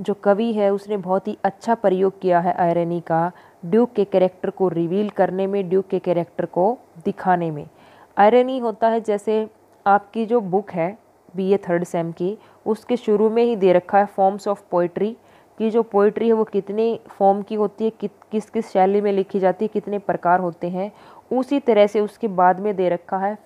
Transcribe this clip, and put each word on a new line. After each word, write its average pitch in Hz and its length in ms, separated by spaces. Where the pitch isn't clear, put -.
जो 196 120
कवि 202 400
है 208 200
उसने 202 240
बहुत 190 300
ही 208 160
अच्छा 226 320
प्रयोग 190 460
किया 175 180
है 175 140
irony 170 480
का 170 300
duke 226 280
के 202 120
character 185 440
को 190 180
reveal 175 420
करने 196 380
में, 196 220
duke 190 180
के 190 120
character 170 460
को 202 320
दिखाने 175 460
में। 156 160
Irony 247 420
होता 226 280
है, 226 140
जैसे 214 480
आपकी 202 380
जो 233 160
book 190 300
है 185 260
बीए 190 220
थर्ड 175 260
sem 170 280
की, 185 260
उसके 220 320
शुरू 214 320
में 233 140
ही 240 120
दे 185 180
रखा 180 260
है 202 80
forms 196 280
of 202 100
poetry, 180 400
कि 220 120
जो 226 140
poetry 208 440
है 226 60
वो 220 100
कितने 208 640
form 196 340
की 208 140
होती 208 280
है, 226 60
कि-, 208 220
किस 214 180
किस 220 200
शैली 196 320
में 202 100
लिखी 196 280
जाती 185 260
है, 208 40
कितने 202 300
प्रकार 175 400
होते 175 300
हैं। 185 220
उसी 254 280
तरह 208 280
से 208 120
उसके 208 280
बाद 185 320
में 208 160
दे 180 140
रखा 175 280
है 202 280